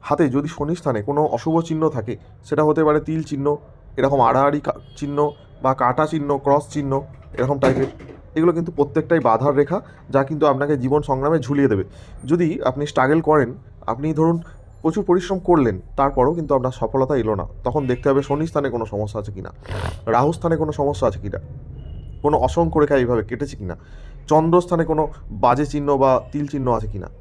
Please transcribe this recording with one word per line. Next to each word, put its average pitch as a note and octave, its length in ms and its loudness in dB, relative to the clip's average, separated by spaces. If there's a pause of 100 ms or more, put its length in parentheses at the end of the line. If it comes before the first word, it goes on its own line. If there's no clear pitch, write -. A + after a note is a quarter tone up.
হাতে D3 260 0
যদি C#3+ 200 -2
শনি D3+ 280 -4
স্থানে A#2+ 260 -4
কোনো C#3+ 200 -2 (140)
অশুভ D#3+ 180 -2 (140)
চিহ্ন D#3+ 200 -2
থাকে, A#2 260 -4 (300)
সেটা D3+ 200 0
হতে D3+ 200 2
পারে D3+ 160 4
তিল D#3+ 300 -4
চিহ্ন, C#3 160 -4 (500)
এরকম C#3 220 4 (100)
আড়াআড়ি C#3+ 320 2
কা-, - 200 -4 (160)
চিহ্ন C#3+ 220 -4 (420)
বা C3 140 2
কাটা B2+ 320 2
চিহ্ন, C#3+ 320 -4
ক্রস C#3+ 260 2 (100)
চিহ্ন, C#3 180 -4 (420)
এরকম C3 240 0
টাইপের, C3 320 2 (440)
এগুলো E3 180 4
কিন্তু E3+ 200 -2
প্রত্যেকটাই D#3 480 0
বাধার B2 400 2
রেখা, D#3+ 180 0 (320)
যা C3+ 140 4
কিন্তু D3+ 220 -2
আপনাকে C#3+ 300 2
জীবন C3 260 2
সংগ্রামে D3 360 0
ঝুলিয়ে C#3 340 2
দেবে। F#2+ 120 0 (400)
যদি E3+ 220 2 (220)
আপনি C3 180 -4
স্ট্রাগল C#3+ 340 2
করেন, D3+ 300 4 (360)
আপনি B2 280 -4
ধরুন E3 220 2 (440)
প্রচুর F3 240 0
পরিশ্রম F3+ 340 0 (100)
করলেন, C3 280 4 (200)
তারপরেও C#3 380 2
কিন্তু D#3 200 -2
আপনার B2+ 260 0
সফলতা C3 360 0
এলো A2 180 0
না, F#2+ 100 -4 (200)
তখন C#3 220 0
দেখতে B2 220 -2
হবে C#3 140 4
শনি C#3+ 240 -2
স্থানে C#3+ 240 -2
কোনো A#2 160 -4
সমস্যা G#2+ 340 -6
আছে G2+ 120 -10
কিনা, F#2 180 -12 (640)
রাহু C3+ 180 4
স্থানে E3 240 -2
কোনো D3+ 160 -2
সমস্যা C#3+ 340 -2
আছে G2+ 160 -2
কিনা, G2 160 -8 (840)
কোনো D3 140 2 (100)
অসংখ্য D#3+ 340 2
রেখা D3 160 4
এইভাবে A#2+ 320 2
কেটেছে B2 280 -6
কিনা, F2+ 180 -8 (520)
চন্দ্রস্থানে E3 580 4
কোনো D#3 180 0 (380)
বাজে B2+ 260 4
চিহ্ন C#3+ 220 -4 (140)
বা C3+ 80 4 (180)
তিল D3 200 -4
চিহ্ন C3+ 200 -4 (100)
আছে G#2+ 140 -6
কিনা F#2 180 -10 (100)